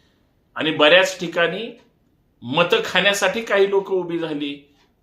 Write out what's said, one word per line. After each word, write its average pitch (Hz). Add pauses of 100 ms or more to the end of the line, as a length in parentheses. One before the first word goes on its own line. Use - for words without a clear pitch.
(540)
आणि 156
बऱ्याच 156
ठिकाणी 175 (600)
मतं 165
खाण्यासाठी 196
काही 202
लोक 196
उभी 175
झाली 147 (340)